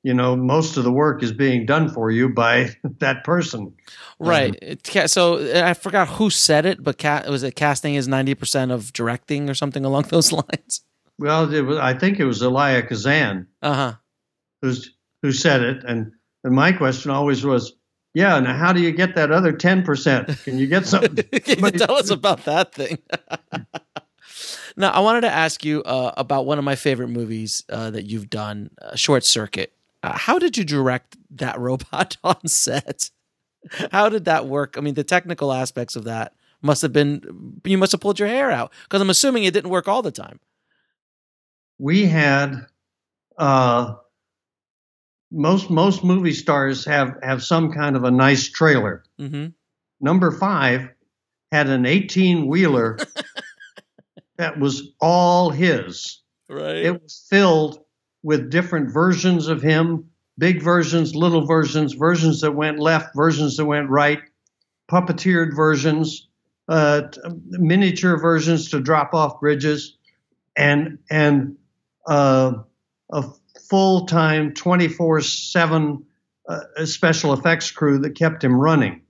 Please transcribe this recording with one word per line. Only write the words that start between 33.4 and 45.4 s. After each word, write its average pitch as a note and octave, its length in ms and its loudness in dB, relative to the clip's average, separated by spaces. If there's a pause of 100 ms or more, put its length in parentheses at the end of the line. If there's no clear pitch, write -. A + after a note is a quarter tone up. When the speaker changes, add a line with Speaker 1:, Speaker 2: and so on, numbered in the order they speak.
Speaker 2:
How G#3 200 2
did G3+ 160 -4
that D#3 180 0
work? C3+ 320 -6
I C#3+ 60 -8
mean, D3 100 -4
the C#3+ 100 -4
technical E3+ 480 -2
aspects B2+ 460 -6
of A2 80 -12
that A2+ 300 -10 (260)
must D3 220 2
have C#3 100 -2
been, C#3+ 720 -2
you F#3+ 140 2
must F#3+ 140 2
have G3 100 -4
pulled G3+ 160 -2
your G#3 100 -2
hair C4 220 -2
out, A#2+ 200 -4 (200)
'cause G3 100 0
I'm G3 80 0
assuming A#3 360 2
it F3+ 100 0
didn't F#3 160 -2
work F#3 180 -2
all A#3+ 140 -2
the F3 100 -6
time. - 280 -18 (1400)
Speaker 1:
We F3 260 2
had, C#3 640 2 (720)
uh, B2 560 2 (1400)
most, E3+ 380 0